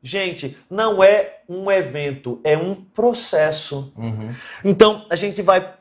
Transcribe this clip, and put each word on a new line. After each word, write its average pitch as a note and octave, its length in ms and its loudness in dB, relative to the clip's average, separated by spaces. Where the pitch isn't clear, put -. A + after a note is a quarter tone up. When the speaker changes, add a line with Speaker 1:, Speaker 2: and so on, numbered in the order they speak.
Speaker 1:
Gente, E3 520 -8
não G3+ 320 0
é G3+ 360 4
um F#3+ 240 -6
evento, C#3 720 -4
é D3+ 140 4
um F#3 180 -4
processo. D#3 1200 -2
Speaker 2:
Uhum. A2 360 -8
Speaker 1:
Então, G#3 440 4
a E3+ 60 -2
gente G3+ 260 -6
vai F#3 240 4